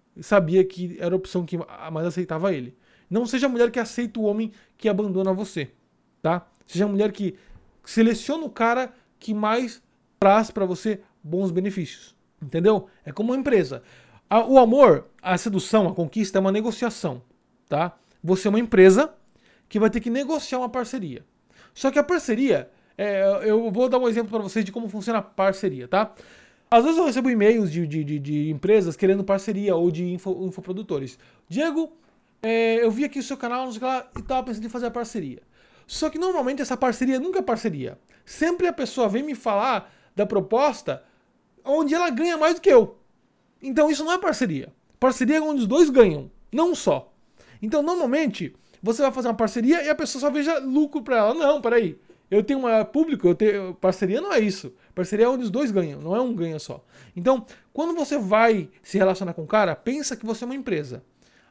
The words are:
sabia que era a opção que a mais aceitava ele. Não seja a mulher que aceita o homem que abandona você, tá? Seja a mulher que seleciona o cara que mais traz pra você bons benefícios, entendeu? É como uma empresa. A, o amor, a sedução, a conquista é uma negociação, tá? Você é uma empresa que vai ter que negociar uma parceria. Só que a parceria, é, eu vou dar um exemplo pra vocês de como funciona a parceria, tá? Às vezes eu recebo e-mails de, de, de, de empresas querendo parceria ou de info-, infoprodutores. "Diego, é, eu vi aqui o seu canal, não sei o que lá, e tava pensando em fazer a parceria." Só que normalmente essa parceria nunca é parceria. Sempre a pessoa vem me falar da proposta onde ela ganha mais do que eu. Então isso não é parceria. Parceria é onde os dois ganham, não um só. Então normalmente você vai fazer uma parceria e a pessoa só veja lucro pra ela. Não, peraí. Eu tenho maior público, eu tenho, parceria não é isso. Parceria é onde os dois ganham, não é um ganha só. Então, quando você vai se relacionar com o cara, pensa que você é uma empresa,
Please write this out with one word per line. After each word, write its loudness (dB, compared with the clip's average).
sabia 4
que -10
era -2
a 0
opção -4
que -8
a -14
mais -4
aceitava -4
ele. -10
Não -2
seja -2
a 2
mulher 2
que -6
aceita -6
o -2
homem -2
que -2
abandona 0
você, -6
tá? -2
Seja -2
a -2
mulher 0
que -6
seleciona 0
o -8
cara -2
que -6
mais -2
traz 6
pra -2
você -4
bons -2
benefícios, -6
entendeu? 0
É -16
como -4
uma -2
empresa. 0
A, 4
o 6
amor, 8
a 0
sedução, 0
a -4
conquista -2
é 2
uma 0
negociação, -4
tá? -4
Você 0
é 2
uma 2
empresa 6
que -2
vai 4
ter -4
que -6
negociar -4
uma -4
parceria. -8
Só -2
que 0
a 4
parceria, 0
é, 0
eu 2
vou 0
dar 2
um 2
exemplo -2
pra -4
vocês -2
de -10
como -8
funciona -4
a -4
parceria, -2
tá? 0
Às 8
vezes 2
eu 4
recebo 0
e-mails 4
de, -4
de, -4
de, -4
de -4
empresas 2
querendo 2
parceria -2
ou 2
de -4
info-, -8
infoprodutores. -8
"Diego, -4
é, 0
eu 2
vi -2
aqui -6
o -8
seu -8
canal, -6
não -10
sei -12
o -10
que -4
lá, -4
e -12
tava -2
pensando -8
em -8
fazer -6
a -4
parceria." -8
Só -4
que -8
normalmente -2
essa -6
parceria 0
nunca -2
é -4
parceria. -4
Sempre -2
a 0
pessoa -2
vem -2
me -6
falar -2
da 2
proposta -2
onde 0
ela 0
ganha -2
mais 2
do -12
que 6
eu. 6
Então 2
isso -2
não -2
é 0
parceria. -4
Parceria 2
é 2
onde -2
os 0
dois 4
ganham, 6
não 0
um 0
só. -2
Então -2
normalmente -2
você -2
vai 0
fazer -4
uma -2
parceria 0
e -2
a 2
pessoa -6
só 2
veja 0
lucro 0
pra 0
ela. 4
Não, 2
peraí. 0
Eu 4
tenho -2
maior 2
público, 0
eu 4
tenho, 0
parceria 0
não -4
é 4
isso. -2
Parceria 2
é 4
onde -2
os -4
dois -2
ganham, -2
não -4
é 0
um -2
ganha -6
só. -14
Então, 0
quando -2
você -2
vai 2
se -6
relacionar 0
com -12
o -12
cara, 2
pensa -6
que -16
você -6
é -10
uma -8
empresa, -6